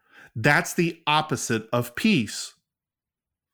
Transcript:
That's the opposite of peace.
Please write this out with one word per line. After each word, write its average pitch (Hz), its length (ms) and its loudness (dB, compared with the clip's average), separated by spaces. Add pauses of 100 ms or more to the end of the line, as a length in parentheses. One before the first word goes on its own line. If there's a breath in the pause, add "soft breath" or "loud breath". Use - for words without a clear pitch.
(360 soft breath)
That's 147 380 2
the 170 340 -2
opposite 147 640 0
of 120 240 -2
peace. - 580 0 (1000)